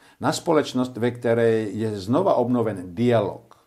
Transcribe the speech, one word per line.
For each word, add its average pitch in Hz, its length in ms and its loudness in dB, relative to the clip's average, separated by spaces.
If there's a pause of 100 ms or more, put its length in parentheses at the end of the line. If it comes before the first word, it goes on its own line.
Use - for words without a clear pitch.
(200)
na 131 120 -2
společnost, 131 680 0
ve 117 140 0
které 117 400 2
je 110 480 -2
znova 143 340 2
obnoven 107 600 -2
dialog 110 720 0